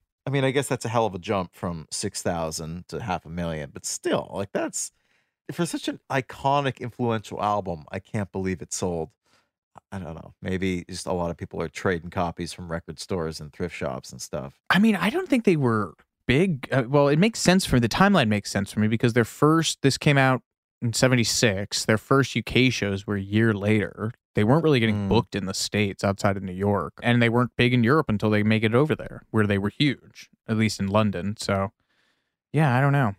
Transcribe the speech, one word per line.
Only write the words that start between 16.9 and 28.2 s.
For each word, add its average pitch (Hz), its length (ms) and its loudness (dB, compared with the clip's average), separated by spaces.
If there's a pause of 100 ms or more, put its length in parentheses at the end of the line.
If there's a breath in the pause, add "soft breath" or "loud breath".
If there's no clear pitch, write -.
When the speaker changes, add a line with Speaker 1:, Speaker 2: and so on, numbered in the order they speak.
Speaker 2:
it 151 100 4
makes 220 220 2
sense 185 260 4
for, 131 120 2
the 117 100 2
timeline 180 400 4
makes 104 220 -2
sense 101 220 -4
for 107 80 -2
me 107 80 2
because 113 240 2
their 117 120 4
first, 156 580 0
this 135 160 2
came 147 180 4
out 131 260 4 (380)
in 117 140 -2
seventy-six. 117 880 2
Their 110 140 4
first 135 360 2
U 117 80 -2
K 123 280 2
shows 101 360 -4
were 104 100 -2
a 98 60 -4
year 110 300 2
later. 104 600 0 (220)
They 104 100 2
weren't 147 200 4
really 143 160 4
getting 104 260 0
Speaker 1:
Mm. - 20 -2
Speaker 2:
booked 107 260 2
in 98 120 -4
the 95 80 -6
States 101 480 -2
outside 101 340 0
of 95 60 -8
New 95 100 -8
York. 95 500 -2
And 120 200 4
they 117 60 4
weren't 120 280 0
big 123 160 4
in 123 120 2
Europe 143 240 2
until 107 220 0